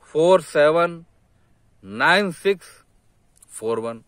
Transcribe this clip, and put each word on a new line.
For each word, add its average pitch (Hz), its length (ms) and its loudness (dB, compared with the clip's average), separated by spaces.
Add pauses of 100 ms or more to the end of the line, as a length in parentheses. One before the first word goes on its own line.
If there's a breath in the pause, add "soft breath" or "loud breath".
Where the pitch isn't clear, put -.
फोर 175 400 2
सेवन 165 600 0 (800)
नाइन 160 480 -2
सिक्स 190 340 -4 (840)
फोर 113 280 -6
वन। 113 300 -10